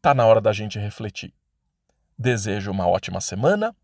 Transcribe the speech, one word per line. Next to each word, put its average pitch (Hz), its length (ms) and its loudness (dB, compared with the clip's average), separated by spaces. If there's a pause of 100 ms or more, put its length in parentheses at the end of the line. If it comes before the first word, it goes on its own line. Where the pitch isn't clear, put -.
Tá 147 120 4
na 123 120 4
hora 113 160 6
da 107 100 2
gente 107 260 -6
refletir. 104 560 -10 (840)
Desejo 104 540 -2
uma 92 160 0
ótima 92 340 0
semana 202 640 -2